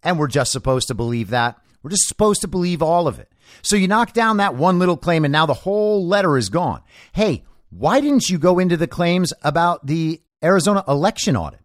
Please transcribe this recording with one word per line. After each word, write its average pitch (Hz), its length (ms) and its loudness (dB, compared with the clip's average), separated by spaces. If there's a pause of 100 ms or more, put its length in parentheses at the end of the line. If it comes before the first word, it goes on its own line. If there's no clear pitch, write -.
And 170 140 0
we're 151 80 0
just 127 240 -2
supposed 131 380 -2
to 127 60 -4
believe 117 360 -4
that. 120 280 -2 (220)
We're 147 100 -14
just 202 180 -2
supposed 208 320 0
to 208 80 -6
believe 175 340 -2
all 170 240 2
of 120 140 -4
it. - 100 -20 (320)
So - 140 -2
you 190 100 2
knock 220 260 0
down 226 260 0
that 196 180 0
one 175 240 2
little 180 160 2
claim 165 280 0
and 139 60 0
now 156 160 2
the 143 80 0
whole 208 500 0
letter 180 320 2
is 110 120 -2
gone. 147 340 -4 (300)
Hey, 185 320 -2 (260)
why 151 300 0
didn't 285 280 0
you 185 80 0
go 175 220 4
into 180 180 2
the 160 120 -2
claims 175 440 0 (100)
about 170 440 0
the 160 340 -4 (220)
Arizona 190 460 2
election 143 480 0
audit? 80 280 -8